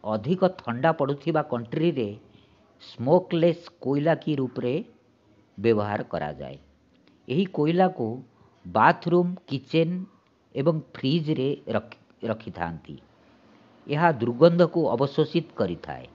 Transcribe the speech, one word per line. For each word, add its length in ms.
ଅଧିକ 420
ଥଣ୍ଡା 440
ପଡ଼ୁଥିବା 500
କଣ୍ଟ୍ରିରେ 680
ସ୍ମୋକଲେସ୍ 800
କୋଇଲା 340
କି 200
ରୂପରେ 380
ବ୍ୟବହାର 460
କରାଯାଏ। 540
ଏହି 180
କୋଇଲାକୁ 600
ବାଥରୁମ୍, 680
କିଚେନ୍ 480
ଏବଂ 200
ଫ୍ରିଜ୍‌ରେ 560
ରଖି-, 360
ରଖିଥାନ୍ତି। 720
ଏହା 240
ଦୁର୍ଗନ୍ଧକୁ 760
ଅବଶୋଷିତ 680
କରିଥାଏ। 600